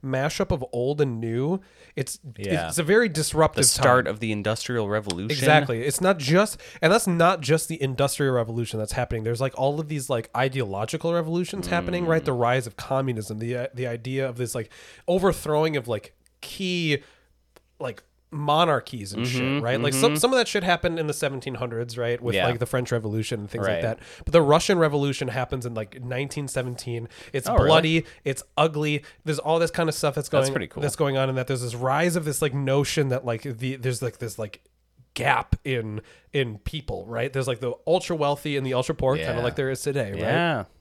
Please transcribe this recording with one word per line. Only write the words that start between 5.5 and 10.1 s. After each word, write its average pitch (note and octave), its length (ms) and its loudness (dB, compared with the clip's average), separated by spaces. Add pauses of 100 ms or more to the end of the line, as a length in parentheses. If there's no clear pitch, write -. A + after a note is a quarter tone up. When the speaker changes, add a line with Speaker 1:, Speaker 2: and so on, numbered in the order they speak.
Speaker 1:
It's C#3+ 160 0
not F#3 180 4
just, E3 420 2 (200)
and E3 120 6
that's A3+ 140 4
not E3+ 340 4
just D3+ 280 2
the E3 120 -6
Industrial C3+ 540 0
Revolution A#2 460 -2
that's G#2+ 140 -4
happening. A#2+ 280 -2
There's, A2+ 180 -2
like, C3+ 160 -2
all C#3+ 220 0
of D#3+ 80 -4
these, D3 240 -4